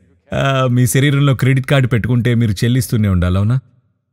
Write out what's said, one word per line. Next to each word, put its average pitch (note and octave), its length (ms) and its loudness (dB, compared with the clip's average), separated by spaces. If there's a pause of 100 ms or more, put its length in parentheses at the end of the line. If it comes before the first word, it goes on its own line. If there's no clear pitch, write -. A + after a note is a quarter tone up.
(340)
ఆ, C3+ 380 0
మీ B2 160 2
శరీరంలో C#3 480 2
క్రెడిట్ C3 300 0
కార్డు C#3 220 0
పెట్టుకుంటే A#2+ 480 0
మీరు A#2 160 0
చెల్లిస్తూనే A#2 580 0
ఉండాలి, F2+ 280 0
అవునా? A2 220 0 (540)